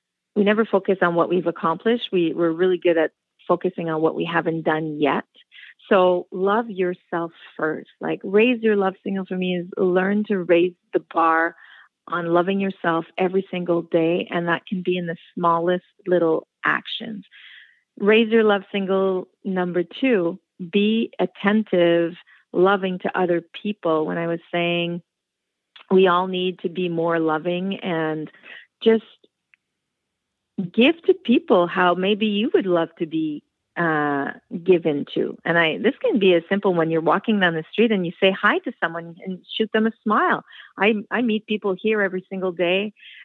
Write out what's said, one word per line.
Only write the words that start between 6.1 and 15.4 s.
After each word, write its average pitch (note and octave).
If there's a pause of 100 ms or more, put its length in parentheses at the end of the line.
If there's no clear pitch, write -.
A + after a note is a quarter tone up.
love G#3
yourself F3+ (240)
first. - (100)
Like, D#3+
raise A3
your G#3+
love F#3+ (100)
signal G3
for F#3
me F3+
is F3 (100)
learn F#3
to G3+
raise F3 (200)
the D#3+
bar E3 (520)
on E3+
loving F3
yourself E3+ (100)
every F#3+
single F3
day. E3+
And F3
that -
can F#3
be F3+
in F3
the E3+ (180)
smallest F3 (220)